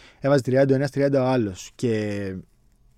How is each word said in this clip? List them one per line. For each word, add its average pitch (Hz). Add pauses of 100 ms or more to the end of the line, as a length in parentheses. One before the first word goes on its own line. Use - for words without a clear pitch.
(200)
Έβαζε 139
τριάντα 135
ο -
ένας, 139
τριάντα 139
ο -
άλλος. 113
Και 104 (640)